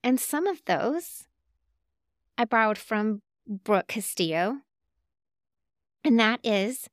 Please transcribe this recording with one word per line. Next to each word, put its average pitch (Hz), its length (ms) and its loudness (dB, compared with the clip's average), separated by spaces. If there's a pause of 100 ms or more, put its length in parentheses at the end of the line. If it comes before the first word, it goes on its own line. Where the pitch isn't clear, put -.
And 254 160 2
some 311 280 -2
of 381 180 -4
those 247 600 -2 (1120)
I 240 60 2
borrowed 220 340 2
from 214 440 -2 (240)
Brooke 202 420 0
Castillo, 190 720 -2 (1400)
and 240 160 6
that 226 240 2
is 214 480 -2